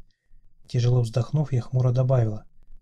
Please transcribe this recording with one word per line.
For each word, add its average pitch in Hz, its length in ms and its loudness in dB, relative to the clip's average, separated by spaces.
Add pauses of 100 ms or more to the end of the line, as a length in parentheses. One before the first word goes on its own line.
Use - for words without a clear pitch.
(680)
Тяжело 123 360 2
вздохнув, 120 500 -2
я 123 80 0
хмуро 127 320 0
добавила: 123 540 0 (360)